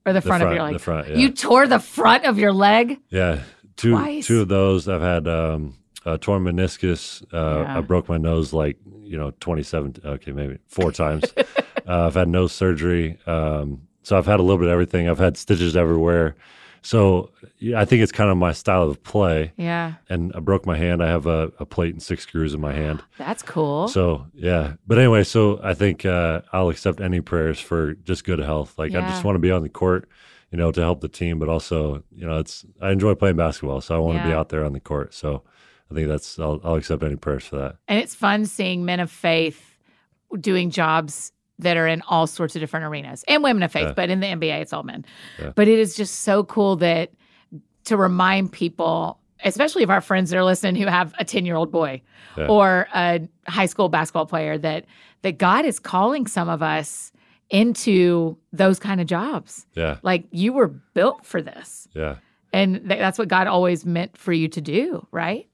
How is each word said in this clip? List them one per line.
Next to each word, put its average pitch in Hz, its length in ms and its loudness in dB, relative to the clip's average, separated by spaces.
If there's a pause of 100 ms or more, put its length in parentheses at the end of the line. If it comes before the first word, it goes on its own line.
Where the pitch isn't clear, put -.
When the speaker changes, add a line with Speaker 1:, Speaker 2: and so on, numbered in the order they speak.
Speaker 1:
or 190 80 2
the 190 80 2
Speaker 2:
the 175 60 -4
Speaker 1:
front 180 160 2
of - 60 4
Speaker 2:
front, 165 80 0
Speaker 1:
your 165 80 -2
leg? 151 100 -2
Speaker 2:
the 85 40 -4
front, 78 300 -4
yeah. 76 80 -4
Speaker 1:
You 262 140 6
tore 269 360 4
the 247 120 4
front 254 480 2
of 220 120 2
your 208 140 4
leg? 220 460 4 (100)
Speaker 2:
Yeah, 85 320 2 (360)
two, 117 160 4
Speaker 1:
Twice? 117 340 0
Speaker 2:
two 113 160 4
of 95 60 0
those. 95 400 2
I've 92 120 -2
had, 85 260 0
um, 78 480 -2 (300)
a 80 140 -2
torn 98 260 0
meniscus. 87 800 -2 (100)
Uh, 78 300 -2
Speaker 1:
Yeah. 76 160 -6
Speaker 2:
I - 20 0
broke 87 280 0
my 82 100 -2
nose, 80 340 0
like, 76 240 -2 (260)
you 95 140 -12
know, 73 140 -8 (100)
twenty-seven, 76 640 -6
okay, 71 280 -10
maybe 69 340 -8
four 87 260 -2
times. 78 360 -2
Speaker 1:
<laughs> - 60 -18 (500)
Speaker 2:
Uh, 87 220 2
I've 82 80 0
had 87 140 4
nose 90 240 2
surgery. 85 760 0
Um, 76 540 -2 (240)
so 101 120 2
I've 87 80 4
had 101 140 6
a 92 60 4
little 95 140 6
bit 87 100 2
of 85 40 4
everything. 87 380 2
I've 82 80 0
had 92 180 2
stitches 85 400 0
everywhere. 82 600 2 (440)
So, 98 520 4 (260)
yeah, 113 220 -2
I 104 40 4
think 113 180 6
it's 101 100 2
kind 104 180 4
of 92 60 4
my 87 160 2
style 92 320 2
of 73 180 -2
play. 82 540 0
Speaker 1:
Yeah. 170 380 -6 (140)
Speaker 2:
And 87 280 -4
I - 20 -10
broke 92 260 0
my 85 120 -2
hand. 87 260 0
I 82 60 2
have 80 180 0
a, 80 320 0
a - 80 -10
plate 85 260 -4
and 82 80 -16
six - 220 -8
screws 78 320 -4
in 76 60 -6
my 73 120 -4
hand. 78 380 -4
Speaker 1:
<gasps> - 80 -20
That's 170 240 -8
cool. 156 460 -4
Speaker 2:
So, 85 440 0
yeah. 80 420 -2 (120)
But 113 120 4
anyway, 113 260 6
so 104 360 2
I 95 140 -2
think, 95 320 0
uh, 87 360 0 (100)
I'll 92 160 2
accept 85 320 -2
any 90 200 -2
prayers 80 380 -2
for 80 360 -4
just - 280 -6
good 87 160 -2
health. 76 400 -4
Like, 78 160 -6
I 90 60 -2
just 92 220 -4
Speaker 1:
Yeah. 95 40 -4
Speaker 2:
wanna 98 140 0
be 90 100 4
on 90 140 2
the 73 40 -8
court, 92 400 -2 (440)
you 85 60 -4
know, 85 120 2
to 78 100 -2
help 85 200 0
the 78 80 -8
team, 85 320 -4
but 78 80 -2
also, 78 560 -4 (100)
you 87 100 -14
know, 80 140 -4
it's, - 260 -8 (160)
I 95 120 -2
enjoy 98 240 2
playing 95 200 2
basketball, 76 440 -2
so 82 160 -4
I - 20 0
wanna 82 240 0
be 85 60 -2
Speaker 1:
Yeah. 80 100 0
Speaker 2:
out 78 120 -4
there 78 140 -2
on 76 80 -4
the 69 80 -10
court. 71 340 -8
So 73 280 -6 (480)
I - 40 -12
think 78 120 -2
that's, 76 320 -6
I'll, 78 240 -2
I'll 82 140 0
accept 78 260 -4
any 73 140 -4
prayers 71 280 -6
for - 120 -12
that. 69 180 -8 (140)
Speaker 1:
And 208 100 0
it's - 160 -6
fun 208 320 0
seeing 180 380 -6
men 180 160 -2
of 170 100 -4
faith 165 680 -2 (640)
doing 180 300 0
jobs 160 600 -2 (260)
that 170 180 0
are 165 100 2
in 165 220 -2
all 165 180 4
sorts 156 300 -6
of - 40 -6
different 156 260 -6
arenas, 143 420 -12
and 294 160 2
women 226 180 2
of 170 80 0
faith, 156 180 -2
Speaker 2:
Yeah. 147 40 -4
Speaker 1:
but 180 180 -2
in 190 80 0
the 190 80 -2
N 175 140 -6
B 160 100 -2
A, 147 100 -4
it's 156 120 -10
all 151 100 -8
men. - 220 -14 (340)
Speaker 2:
Yeah. - 160 -10
Speaker 1:
But 208 140 6
it 220 100 8
is 214 160 2
just - 280 -8
so 202 200 2
cool 196 340 0
that, 165 360 0 (720)
to 220 120 0
remind 185 540 2
people, 165 720 -4 (240)
especially 269 400 0
of 185 60 2
our 190 100 4
friends 185 300 0
that 180 80 0
are 185 60 4
listening 185 360 2
who 196 80 0
have 180 320 0
a 226 40 -6
ten-year-old 170 460 -2
boy 143 320 -2 (340)
Speaker 2:
Yeah. 78 120 -4
Speaker 1:
or 190 460 4
a 175 260 0 (260)
high 185 200 0
school 185 220 0
basketball 160 380 -2
player, 156 320 -4
that, 156 280 -6 (360)
that 185 160 -4
God 202 260 4
is 285 140 -2
calling 226 480 0
some 175 220 -4
of 160 160 -4
us 156 480 -6 (380)
into 180 840 2 (160)
those 190 260 2
kind 196 220 -4
of 170 60 -2
jobs. 180 680 -6
Speaker 2:
Yeah. 78 280 -2
Speaker 1:
Like, 180 280 0
you 196 220 0
were 254 160 2
built 165 580 -2
for 170 160 -6
this. - 520 -20
Speaker 2:
Yeah. 76 220 -6 (360)
Speaker 1:
And 190 240 0 (120)
th-, 190 100 -2
that's 190 200 -2
what 226 100 -4
God 185 180 2
always 180 380 0
meant 170 320 -4
for - 160 -4
you 160 160 0
to 160 120 -8
do, 202 500 -4
right? 170 440 -6